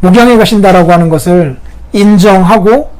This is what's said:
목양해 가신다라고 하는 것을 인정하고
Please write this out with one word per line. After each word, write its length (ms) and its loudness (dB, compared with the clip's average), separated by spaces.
목양해 360 2
가신다라고 540 0
하는 180 0
것을 480 -2
인정하고 1080 0